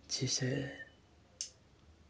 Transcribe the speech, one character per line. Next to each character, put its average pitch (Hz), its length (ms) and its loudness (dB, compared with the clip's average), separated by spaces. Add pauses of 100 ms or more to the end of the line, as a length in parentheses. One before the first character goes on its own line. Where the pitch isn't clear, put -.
其 - 200 0
实 135 420 2 (1400)